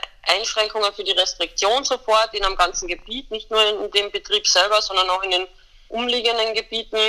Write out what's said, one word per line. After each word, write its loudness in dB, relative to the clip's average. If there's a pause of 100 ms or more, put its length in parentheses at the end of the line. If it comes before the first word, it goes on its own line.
(220)
Einschränkungen 0
für -10
die -2
Restriktion 0
sofort 0
in -4
einem 0
ganzen 0
Gebiet, -10
nicht -8
nur 2
in -8
dem 0
Betrieb -2
selber, 4
sondern 0
auch 0
in -6
den 0 (420)
umliegenden -2
Gebieten. -6 (100)